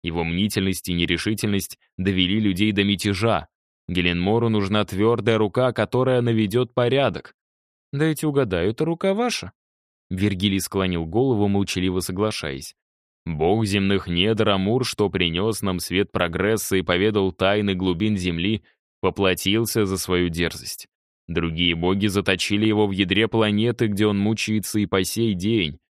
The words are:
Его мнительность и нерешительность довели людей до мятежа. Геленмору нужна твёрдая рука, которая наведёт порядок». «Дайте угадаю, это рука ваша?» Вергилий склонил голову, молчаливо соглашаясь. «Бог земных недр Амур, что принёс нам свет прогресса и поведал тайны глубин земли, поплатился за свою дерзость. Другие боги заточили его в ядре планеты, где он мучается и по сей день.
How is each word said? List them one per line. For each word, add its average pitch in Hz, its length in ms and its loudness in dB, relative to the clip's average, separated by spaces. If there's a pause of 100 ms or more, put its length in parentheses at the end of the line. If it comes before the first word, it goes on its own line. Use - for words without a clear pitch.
Его 85 200 -2
мнительность 95 640 -2
и 90 40 -2
нерешительность 95 840 -2 (180)
довели 92 420 0
людей 104 320 0
до 101 120 2
мятежа. 101 640 0 (400)
Геленмору 90 640 0
нужна 104 360 0
твёрдая 110 520 0
рука, 113 340 0
которая 123 500 0
наведёт 113 520 0
порядок». 120 600 0 (580)
«Дайте 156 360 0
угадаю, 107 440 2
это 139 140 -2
рука 170 280 -2
ваша?» 220 400 -4 (560)
Вергилий 98 500 0
склонил 92 460 0
голову, 104 420 0
молчаливо 95 520 0
соглашаясь. 90 760 -4 (500)
«Бог 85 400 2
земных 98 420 2
недр 101 420 2
Амур, 104 360 0
что 104 240 0
принёс 87 520 0
нам 92 180 -2
свет 92 320 -2
прогресса 92 640 0
и 92 80 2
поведал 95 480 2
тайны 98 420 2
глубин 92 440 0
земли, 90 460 -2 (380)
поплатился 98 840 0
за 95 120 -2
свою 90 320 0
дерзость. - 580 -6 (400)
Другие 85 460 0
боги 92 320 0
заточили 101 600 0
его 107 180 2
в 101 60 -2
ядре 98 360 0
планеты, 110 600 0
где 104 180 0
он 101 140 2
мучается 107 600 -2
и 104 60 2
по 95 180 0
сей 113 300 0
день. 90 460 -2 (160)